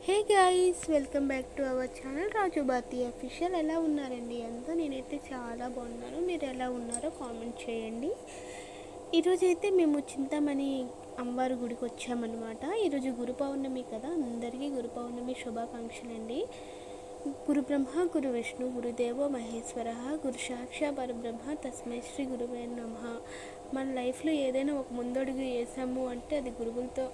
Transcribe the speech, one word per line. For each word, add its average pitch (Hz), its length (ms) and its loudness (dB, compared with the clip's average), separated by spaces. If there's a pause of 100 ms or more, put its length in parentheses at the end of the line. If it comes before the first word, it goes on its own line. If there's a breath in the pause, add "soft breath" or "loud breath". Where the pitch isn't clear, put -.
(100)
Hey 415 120 6
guys, 370 560 8 (180)
welcome 277 320 2
back 262 180 0 (100)
to 277 60 0
our 254 240 2
channel 269 500 -4
రాజు 381 240 4
భారతి 247 460 2
అఫీషియల్. 311 480 -2
ఎలా 320 240 2
ఉన్నారండి 254 640 0
అంతా? 240 320 -4
నేనైతే 285 460 -2 (120)
చాలా 240 360 -6
బాగున్నాను. 247 580 -4
మీరు 330 180 0
ఎలా 254 260 -2
ఉన్నారో 240 400 -2
కామెంట్ 233 600 -6
చేయండి. 226 420 -2 (1040 loud breath)
ఈరోజైతే 359 560 6
మేము 320 280 8
చింతామణి 277 880 0 (320)
అమ్మవారి 254 360 0
గుడికి 240 300 -2
వచ్చామన్నమాట. 226 920 -2 (100)
ఈరోజు 277 240 2
గురు 240 240 -2
పౌర్ణమి 269 500 -2
కదా, 233 260 -6
అందరికీ 254 600 -2
గురు 247 200 -2
పౌర్ణమి 240 460 -4 (100)
శుభాకాంక్షలండి. 233 1040 -4 (840 loud breath)
గురు 285 320 2
బ్రహ్మ, 277 420 2
గురు 311 260 4
విష్ణు, 240 380 0
గురుదేవో 240 640 0
మహేశ్వరః, 233 1000 -2
గురు 240 120 0 (100)
సాక్షాత్ 262 500 -2
పరబ్రహ్మ, 240 560 -4
తస్మై 247 480 -6 (120)
శ్రీ 277 100 -2
గురువే 240 420 -4
నమః. 233 500 -6 (580 loud breath)
మన 269 200 0
లైఫ్లో 254 380 2
ఏదైనా 277 420 4
ఒక 262 180 -2
ముందడుగు 254 460 0
వేసాము 254 680 0
అంటే 247 280 -2
అది 254 140 0
గురువులతో 247 640 -2